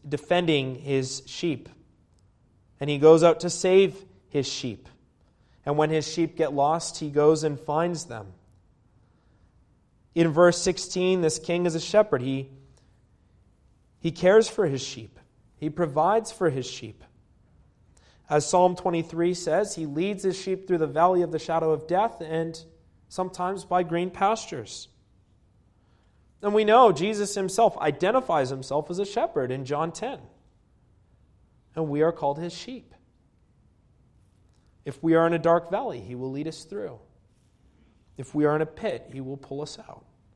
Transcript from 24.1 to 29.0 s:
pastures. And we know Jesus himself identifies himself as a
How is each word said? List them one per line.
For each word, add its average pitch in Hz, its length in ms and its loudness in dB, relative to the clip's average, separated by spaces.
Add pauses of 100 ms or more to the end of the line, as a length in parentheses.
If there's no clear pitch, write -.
pastures. 180 800 -4 (1500)
And 208 100 0
we 214 120 4
know 220 260 8
Jesus 202 460 -2
himself 196 420 0
identifies 160 720 0
himself 135 400 -6
as 175 80 -8
a 202 80 -4